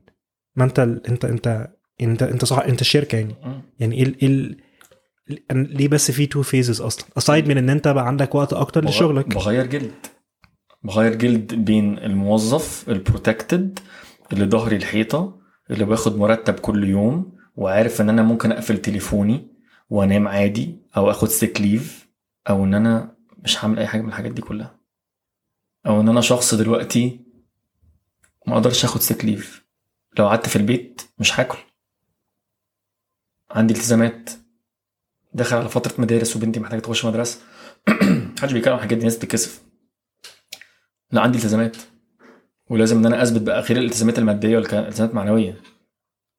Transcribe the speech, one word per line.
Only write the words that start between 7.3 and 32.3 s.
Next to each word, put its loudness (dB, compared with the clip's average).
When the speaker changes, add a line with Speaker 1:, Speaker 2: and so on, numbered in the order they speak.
Speaker 1:
من 2
إن 2
أنت 2
بقى 2
عندك 0
وقت 0
أكتر 0
Speaker 2:
بغ-، 0
Speaker 1:
لشغلك. 2
Speaker 2:
بغير 0
جلد. -6
بغير 2
جلد 0
بين 2
الموظف 0
البروتكتد -2
اللي 2
ظهري 2
الحيطة، -2
اللي -2
باخد 0
مرتب 2
كل -2
يوم، 0
وعارف 0
إن 2
أنا 4
ممكن 2
أقفل -2
تليفوني -2
وأنام 2
عادي، -2
أو 4
آخد 0
sick -2
leave، 0
أو 2
إن 2
أنا 0
مش -4
هعمل 0
أي -2
حاجة -4
من -8
الحاجات -8
دي -8
كلها، -12
أو 4
إن 4
أنا 4
شخص 2
دلوقتي 0
ما 0
أقدرش 2
آخد -2
sick -2
leave. -2
لو 6
قعدت 2
في 0
البيت 0
مش 0
هاكل، -2